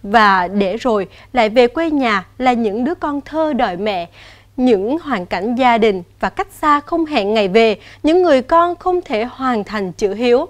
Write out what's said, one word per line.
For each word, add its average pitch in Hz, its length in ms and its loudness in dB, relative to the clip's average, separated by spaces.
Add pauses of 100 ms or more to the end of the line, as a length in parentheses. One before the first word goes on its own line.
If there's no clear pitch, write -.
Và 196 440 4
để 196 300 -2
rồi 214 300 -2 (260)
lại 226 160 2
về 240 180 4
quê 330 220 -2
nhà 240 360 -2 (120)
là 254 160 0
những 233 300 -2
đứa 320 120 -2
con 285 260 -6
thơ 311 320 -4
đợi 220 240 -2
mẹ, 190 300 -4 (500)
những 247 420 0
hoàn 240 260 -6
cảnh 208 300 -4
gia 240 220 4
đình 208 260 0 (160)
và 202 100 -2
cách 392 180 -8 (140)
xa 294 180 2
không 330 260 -4
hẹn 220 280 -2
ngày 214 140 2
về, 220 300 2 (260)
những 330 180 2
người 294 200 4
con 339 340 0
không 359 260 -2
thể 220 220 -4
hoàn 247 400 -4
thành 196 280 -6
chữ 196 220 -2
hiếu. 240 360 2